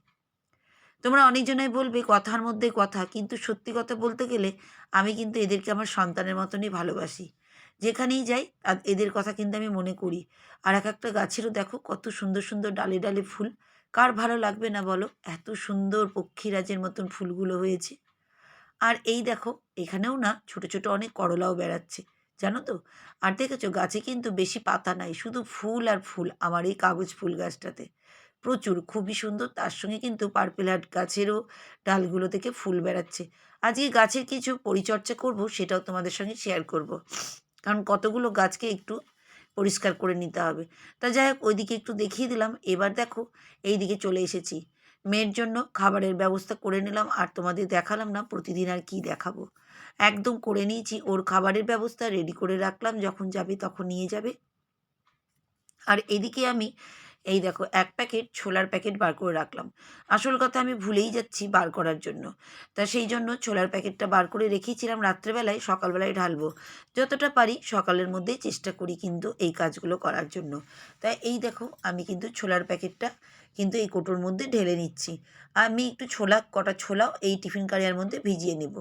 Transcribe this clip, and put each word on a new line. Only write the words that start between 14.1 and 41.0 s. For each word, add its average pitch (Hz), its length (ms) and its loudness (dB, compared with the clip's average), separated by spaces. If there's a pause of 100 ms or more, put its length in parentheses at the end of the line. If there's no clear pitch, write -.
ভালো 226 220 0 (100)
লাগবে 214 260 0
না 208 120 -2
বলো? 190 240 0 (280)
এত 170 120 -14 (200)
সুন্দর 196 380 2 (100)
পক্ষীরাজের 190 680 -4
মতন 185 280 -6
ফুলগুলো 185 500 -2
হয়েছে। 185 340 0 (880)
আর 226 140 4 (100)
এই 233 180 2
দেখো 233 280 -2 (320)
এখানেও 190 340 -2
না 220 140 2 (200)
ছোট 190 120 -10 (100)
ছোট 196 120 -4 (120)
অনেক 220 140 -4 (100)
করলাও 180 400 2
বেড়াচ্ছে, 170 400 -6 (400)
জানো 202 280 0
তো? 220 60 -4 (460)
আর 190 200 4
দেখেছো 262 300 -2
গাছে 180 300 0
কিন্তু 247 280 -4 (120)
বেশি 185 180 0 (100)
পাতা - 260 2
নাই, 180 200 -8
শুধু 233 260 -8 (140)
ফুল 226 340 -2
আর 202 200 2
ফুল 180 200 -4 (120)
আমার 170 300 0
এই 190 140 -4
কাগজ 180 320 2
ফুল 175 160 -4 (100)
গাছটাতে। - 440 -8 (580)
প্রচুর, 208 320 2 (140)
খুবই 214 240 -2
সুন্দর। 214 340 -4 (100)
তার 190 220 -2
সঙ্গে 214 240 -4
কিন্তু 220 200 -2 (120)
পার্পল 190 320 2
হার্ট 185 160 2 (120)
গাছেরও 202 420 2 (460)
ডালগুলো 185 500 2
থেকে 196 140 -4 (100)
ফুল 185 220 0
বেড়াচ্ছে। 180 420 -4 (400)
আজকে 233 240 2 (100)
গাছের 233 300 6
কিছু 262 240 -4 (160)
পরিচর্যা 202 560 0
করব, 240 180 0 (160)
সেটাও 185 320 0
তোমাদের 180 300 -2
সঙ্গে 202 240 -6
শেয়ার 175 200 0 (100)
করব, 156 180 -2 (720)
কারণ 208 180 0 (100)
কতগুলো 220 380 2 (100)
গাছকে 190 280 2 (100)
একটু 202 180 -10 (600)
পরিষ্কার 196 440 2
করে 185 220 2
নিতে 175 180 -4
হবে। 165 240 -2 (340)
তা 240 120 -2